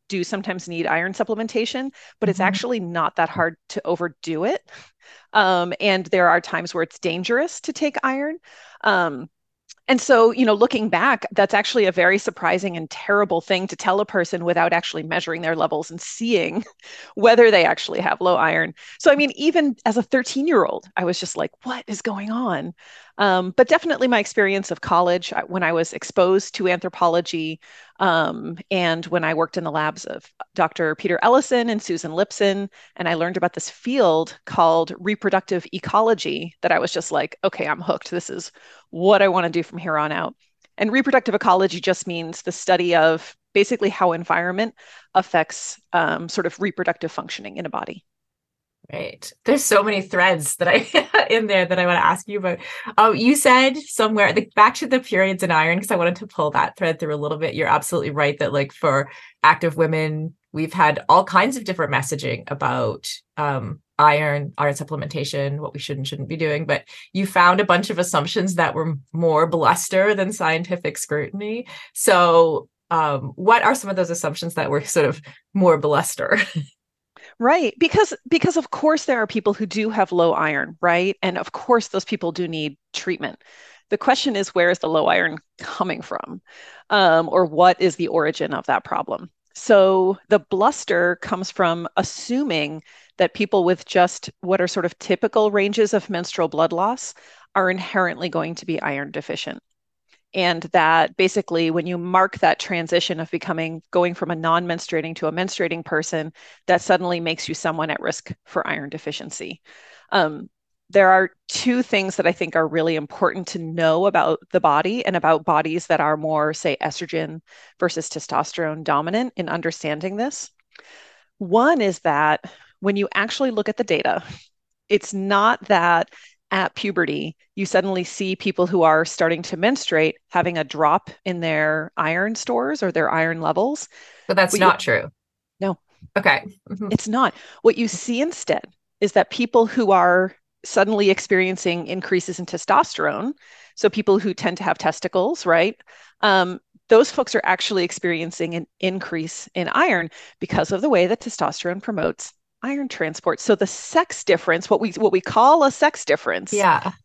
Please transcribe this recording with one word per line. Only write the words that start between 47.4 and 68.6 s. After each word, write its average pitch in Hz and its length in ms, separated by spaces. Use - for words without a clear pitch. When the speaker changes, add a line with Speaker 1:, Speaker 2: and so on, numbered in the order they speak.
Speaker 1:
in 175 80
a - 40
body. - 360
Speaker 2:
Right. - 400
There's 247 180
so 208 200
many 208 180
threads 180 560
that 180 100
I - 600
<laughs> - 20
in 220 180
there 190 180
that 180 140
I 175 60
wanna 175 140
ask 175 280
you 208 120
about. 180 200
Oh, 220 160
you 247 220
said 262 420
somewhere, 220 560
like, 214 200
back 220 220
to 294 120
the 262 120
periods 190 440
and 170 100
iron, 160 260
'cause 190 120
I 208 40
wanted 175 220
to 214 100
pull 151 240
that - 260
thread 165 220
through 151 160
a - 20
little 147 200
bit. 156 180
You're 151 140
absolutely 151 420
right 147 280
that, 127 120
like, 139 220
for 139 360
active 156 340
women, 156 580
we've 160 220
had 151 340
all 185 160
kinds 196 320
of 233 80
different 170 300
messaging 127 580
about, 127 580
um, 139 440
iron, 147 600
iron 143 160
supplementation, 143 840
what 151 140
we 143 60
should 139 180
and 139 100
shouldn't 151 200
be 165 80
doing. 156 300
But 147 180
you 190 140
found 180 340
a 202 40
bunch 180 260
of 175 80
assumptions 180 560
that 170 180